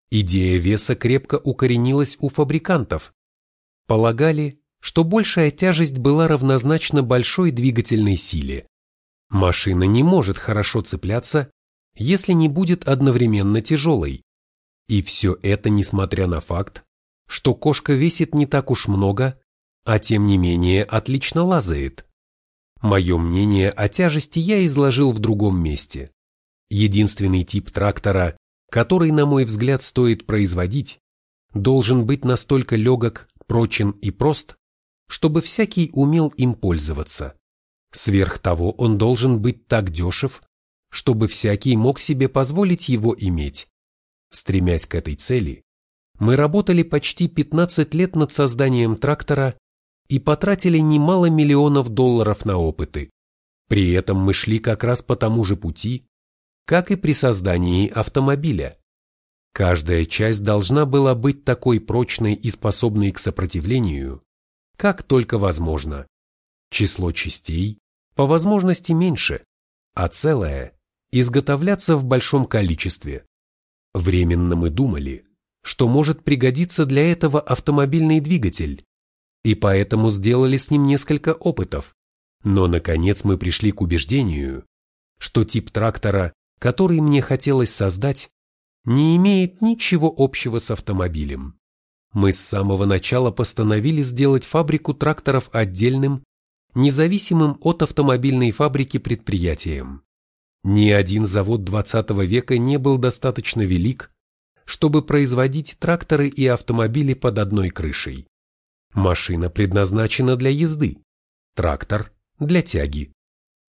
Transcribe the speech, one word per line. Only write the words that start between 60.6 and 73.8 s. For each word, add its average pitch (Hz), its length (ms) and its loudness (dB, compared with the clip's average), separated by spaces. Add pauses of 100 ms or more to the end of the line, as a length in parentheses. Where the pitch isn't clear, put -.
была 135 300 2
быть 139 280 -2
такой 123 360 2
прочной 113 560 -2
и 110 160 -6
способной 104 600 -2
к - 60 -8
сопротивлению, 87 1040 -4 (560)
как 202 240 0
только 120 380 0
возможно. 78 640 -4 (640)
Число 92 420 -2
частей, 85 680 -6 (340)
по 139 140 0
возможности, 180 640 0
меньше, 160 520 0 (520)
а 90 140 -2
целое 85 640 -2 (380)
изготовляться 143 840 0
в 135 60 -4
большом 127 420 0
количестве. 87 800 -4 (720)